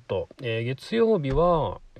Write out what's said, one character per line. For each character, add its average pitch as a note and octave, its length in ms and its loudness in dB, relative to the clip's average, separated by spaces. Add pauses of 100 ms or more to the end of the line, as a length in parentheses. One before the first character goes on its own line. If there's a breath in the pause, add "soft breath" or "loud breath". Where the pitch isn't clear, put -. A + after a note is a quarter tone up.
と、 F#2 220 -4 (120)
え A#2 200 -2
ー、 - 20 -4
月 C3 320 -6
曜 A3+ 240 4
日 C#3 120 -2
は、 D3+ 500 2 (180)